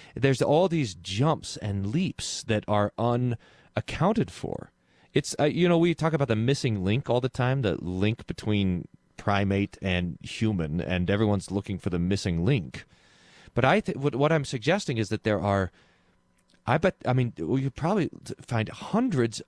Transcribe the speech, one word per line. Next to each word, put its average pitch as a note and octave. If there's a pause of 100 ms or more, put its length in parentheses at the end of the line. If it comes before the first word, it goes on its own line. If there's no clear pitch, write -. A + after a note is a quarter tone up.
(140)
There's C3
all D#3+
these C#3+
jumps G2
and G2+
leaps -
that G#2+
are G#2
unaccounted B2
for. G1+ (400)
It's, -
uh, D3
you E3+
know, E3+
we E3+
talk D#3
about C#3
the A2+
missing A#2
link A2
all A#2+
the B2+
time, C3
the G2+
link F#2
between G2 (300)
primate G2
and F2+
human, F2
and F2+
everyone's G#2
looking F#2+
for -
the F2
missing F2
link. F#2+ (720)
But B2
I E3+
th-, E3+
what, C#3
what C#3+
I'm D#3
suggesting C3+
is G#2+
that G#2+
there G#2
are, G2 (920)
I B2
bet, F3+ (100)
I B2
mean, B2
you B2+
probably F3 (140)
t-, -
find A2
hundreds E3+